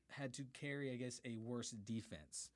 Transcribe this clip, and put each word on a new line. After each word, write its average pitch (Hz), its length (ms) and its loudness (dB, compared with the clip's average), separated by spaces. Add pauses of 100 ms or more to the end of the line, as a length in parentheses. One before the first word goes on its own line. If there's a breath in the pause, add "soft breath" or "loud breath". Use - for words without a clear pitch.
(100)
had 135 240 0
to 143 100 -2 (100)
carry, 143 380 2
I 123 40 2
guess, 123 280 0
a 117 140 0
worse 120 340 2
defense. 107 840 -2